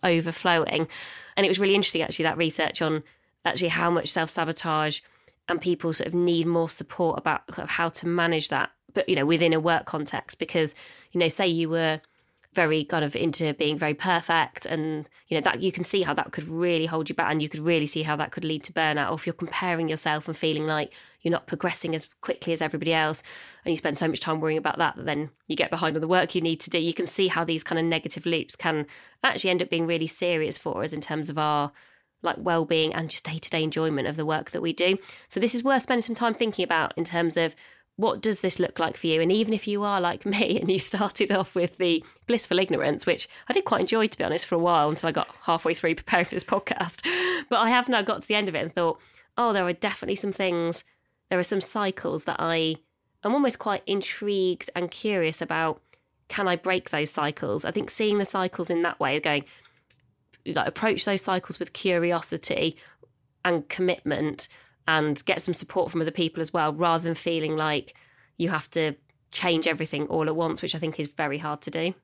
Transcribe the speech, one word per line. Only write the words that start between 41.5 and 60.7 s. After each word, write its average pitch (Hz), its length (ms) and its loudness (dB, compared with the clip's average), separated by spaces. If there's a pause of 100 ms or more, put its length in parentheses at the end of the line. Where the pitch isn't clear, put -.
with 175 240 0
the 170 240 2 (240)
blissful 220 320 0
ignorance, 160 480 0
which 165 220 0 (200)
I - 40 -2
did 381 140 2
quite 190 160 2
enjoy, 220 260 2
to - 100 -8
be - 60 0
honest, - 220 0
for 175 100 0
a - 20 2
while 170 300 4
until 156 200 -2
I 156 40 2
got 151 160 0 (140)
halfway 165 320 2
through 165 200 0
preparing 175 300 2
for - 100 -6
this 180 80 -2
podcast. - 600 -2 (480)
But 240 100 4
I 226 80 4
have 247 200 4
now 226 140 2
got 190 200 -2
to - 40 -14
the 208 80 0
end 208 140 0
of 156 80 -4
it - 80 -2
and 165 100 -8
thought, 165 240 0 (400)
"Oh, 233 140 4
there 190 120 2
are 175 80 0
definitely 196 440 -4
some 190 160 -4
things, 170 500 0 (480)
there 185 80 2
are 175 60 2
some 196 160 0
cycles 190 640 -2
that - 160 -2
I 165 340 0 (480)
am 214 100 0
almost 269 280 2
quite 202 260 -2
intrigued 190 880 -2
and 180 160 -2
curious 180 500 0
about. 160 400 -2 (460)
Can 190 220 -2
I 175 80 4
break 185 340 -2
those 151 220 0
cycles?" 147 520 -2
I - 60 -2
think - 220 -4
seeing 208 260 2
the 196 60 2
cycles 185 460 -2
in 170 120 2
that 175 160 0
way, 147 220 0
going, 147 240 0 (1000)
like, 156 200 0
approach - 380 0